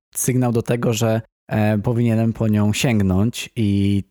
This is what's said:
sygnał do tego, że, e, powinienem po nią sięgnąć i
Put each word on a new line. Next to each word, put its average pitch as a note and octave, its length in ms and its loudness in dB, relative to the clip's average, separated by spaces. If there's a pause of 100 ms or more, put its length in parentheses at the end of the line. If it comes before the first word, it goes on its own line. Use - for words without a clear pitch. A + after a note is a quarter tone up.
(140)
sygnał B2 380 -2
do A2+ 100 0
tego, A#2+ 300 -2
że, A2+ 280 0 (280)
e, G#2+ 300 0
powinienem A2+ 540 0
po A2+ 160 -2
nią G#2 240 2
sięgnąć G#2 840 0
i G2+ 540 0